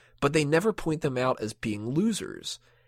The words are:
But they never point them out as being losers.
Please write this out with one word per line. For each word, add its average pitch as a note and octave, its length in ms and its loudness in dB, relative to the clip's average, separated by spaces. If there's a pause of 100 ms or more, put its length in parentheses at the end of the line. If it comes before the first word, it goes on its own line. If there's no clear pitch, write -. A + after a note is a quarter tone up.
(200)
But B2+ 120 2
they D3+ 120 4
never E3 280 2
point D#3+ 300 -2
them C3 140 0
out B2+ 240 2
as G#2+ 120 -4
being G#2+ 380 -4
losers. E3+ 680 -2 (300)